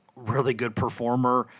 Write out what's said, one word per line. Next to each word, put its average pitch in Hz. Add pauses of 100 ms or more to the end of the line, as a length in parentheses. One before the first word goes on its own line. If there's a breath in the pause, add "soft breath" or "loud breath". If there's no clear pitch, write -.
(160)
really 123
good 117
performer, 123 (140)